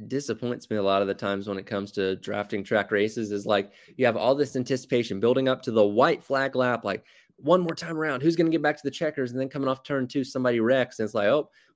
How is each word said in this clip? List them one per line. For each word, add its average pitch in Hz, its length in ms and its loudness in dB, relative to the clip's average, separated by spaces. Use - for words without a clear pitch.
disappoints 120 600 -6
me 107 80 0
a 101 60 0
lot 98 200 4
of 98 60 0
the 98 60 -2
times 98 320 -4
when 98 120 -4
it 92 80 -12
comes 101 260 -6
to 95 240 0
drafting 104 460 -6
track 101 280 0
races 107 400 0
is, 101 160 -6
like, 101 260 0
you 127 80 2
have 110 120 2
all 123 180 2
this 139 200 -2
anticipation 123 640 -2
building 127 280 2
up 127 140 -2
to 120 80 -4
the 110 140 6
white 123 380 2
flag 135 320 -2
lap, 123 300 0
like, 98 200 -4
one 170 240 4
more 160 140 -4
time 165 220 -8
around, 147 240 -4
who's 165 160 2
gonna 165 140 4
get 156 120 0
back 147 140 0
to - 60 -18
the 139 80 -4
checkers? 139 400 -4
And 127 100 -6
then 135 80 -4
coming 135 200 -4
off 135 140 -4
turn 135 240 -2
two, 135 160 -2
somebody 127 380 0
wrecks, 123 380 2
and 110 60 0
it's 104 100 -8
like, 101 140 2
"Oh, 147 200 2